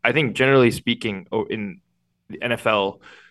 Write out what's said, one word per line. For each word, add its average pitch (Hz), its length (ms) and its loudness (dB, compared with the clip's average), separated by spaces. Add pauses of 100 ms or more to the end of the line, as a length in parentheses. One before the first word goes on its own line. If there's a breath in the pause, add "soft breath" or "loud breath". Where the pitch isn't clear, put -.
I 123 80 2
think 123 240 0
generally 131 340 6
speaking, 107 640 -4
o-, 110 140 -2
in 104 360 -8 (480)
the - 140 -14
N 120 80 -2
F 117 160 -2
L, 101 340 0 (300 loud breath)